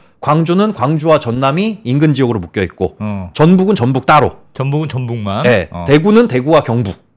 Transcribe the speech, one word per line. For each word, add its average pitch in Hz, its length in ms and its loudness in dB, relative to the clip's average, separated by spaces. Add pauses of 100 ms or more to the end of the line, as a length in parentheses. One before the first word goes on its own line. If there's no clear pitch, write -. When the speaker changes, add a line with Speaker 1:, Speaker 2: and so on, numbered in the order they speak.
(220)
Speaker 1:
광주는 170 520 0
광주와 151 460 0
전남이 143 640 -2
인근 143 300 2
지역으로 120 260 0
묶여 87 240 -6
있고 87 360 -4
Speaker 2:
어. 101 340 -8
Speaker 1:
전북은 185 420 2
전북 127 300 -2
따로. 139 320 2 (160)
Speaker 2:
전북은 143 340 -4
전북만? 117 560 -6
Speaker 1:
네. 107 280 2
Speaker 2:
어. 87 160 -10
Speaker 1:
대구는 208 400 4
대구와 139 360 2
경북. 113 320 -2 (220)